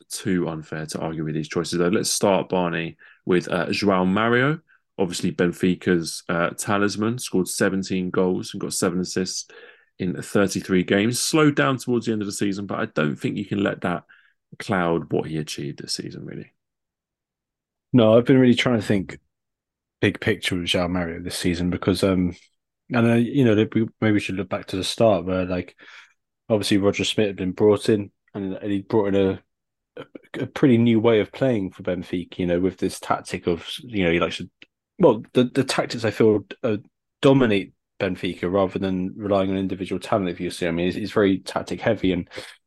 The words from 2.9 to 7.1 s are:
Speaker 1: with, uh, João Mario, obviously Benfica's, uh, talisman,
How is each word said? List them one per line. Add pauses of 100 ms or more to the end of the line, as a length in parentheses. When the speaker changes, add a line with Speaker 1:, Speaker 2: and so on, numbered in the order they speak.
Speaker 1:
with,
uh,
João
Mario, (380)
obviously
Benfica's,
uh,
talisman,